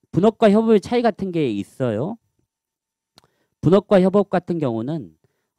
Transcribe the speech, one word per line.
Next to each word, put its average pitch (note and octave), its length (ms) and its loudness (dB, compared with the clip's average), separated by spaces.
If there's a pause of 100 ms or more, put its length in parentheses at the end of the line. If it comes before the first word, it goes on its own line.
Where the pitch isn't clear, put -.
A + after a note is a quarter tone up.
(100)
분업과 G#3+ 400 2
협업의 A3 300 2
차이 B3 220 -4
같은 G3 280 -4
게 D#3+ 180 -2
있어요. A#2 680 -6 (1400)
분업과 F#3+ 400 4
협업 F#3+ 300 0
같은 F3 280 -4
경우는, A2+ 560 -6 (440)